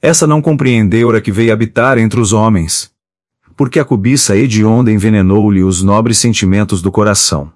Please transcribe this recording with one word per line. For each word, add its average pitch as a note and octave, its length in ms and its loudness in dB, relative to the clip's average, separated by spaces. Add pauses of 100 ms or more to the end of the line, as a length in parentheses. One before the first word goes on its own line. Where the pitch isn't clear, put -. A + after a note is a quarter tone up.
Essa E3 240 0
não D3+ 160 0
compreendeu A#2 720 0
a G#2+ 40 0
que A2 120 -6
veio A2+ 200 0
habitar A#2 460 0
entre A2+ 220 0
os G#2 120 0
homens, G#2+ 580 -2 (680)
porque C#3 220 -2
a C#3+ 60 0
cobiça A#2 520 0
hedionda A2 560 2
envenenou-lhe G#2 720 2
os F#2 200 0
nobres G#2+ 360 0
sentimentos G2+ 640 -2
do F#2+ 80 -2
coração. F#2 640 -2